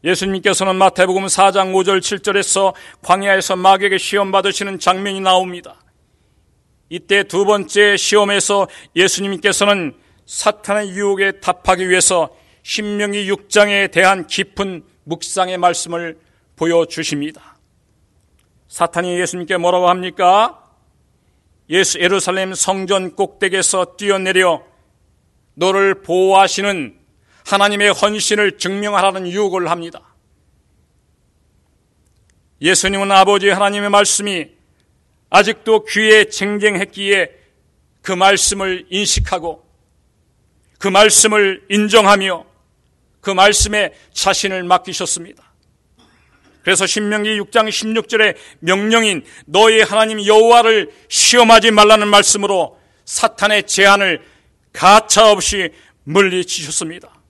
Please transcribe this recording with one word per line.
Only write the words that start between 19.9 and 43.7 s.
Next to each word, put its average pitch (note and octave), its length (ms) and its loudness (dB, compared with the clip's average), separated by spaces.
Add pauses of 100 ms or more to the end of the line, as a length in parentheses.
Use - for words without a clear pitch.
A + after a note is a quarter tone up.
예수, F3 300 0
예루살렘 F#3+ 540 -2
성전 F#3+ 640 -4
꼭대기에서 F#3+ 800 -4
뛰어내려 F#3 680 0 (920)
너를 F#3+ 460 0
보호하시는 F#3+ 960 0 (520)
하나님의 G3+ 460 0
헌신을 G#3 640 -2
증명하라는 F#3+ 720 -4
유혹을 F3+ 400 -4
합니다. E3+ 320 -8 (2500)
예수님은 G3 480 -2
아버지 G3 380 4
하나님의 G3+ 420 -2
말씀이 G3+ 580 0 (840)
아직도 G#3+ 560 0
귀에 G#3+ 400 2
쟁쟁했기에 G3 1080 -4 (720)
그 F#3+ 100 -8
말씀을 F#3+ 800 0
인식하고 F3+ 760 -4 (1120)
그 G3 120 -4
말씀을 G#3 800 2
인정하며 G3+ 760 2 (760)
그 G3 100 -6
말씀에 G3+ 600 0 (180)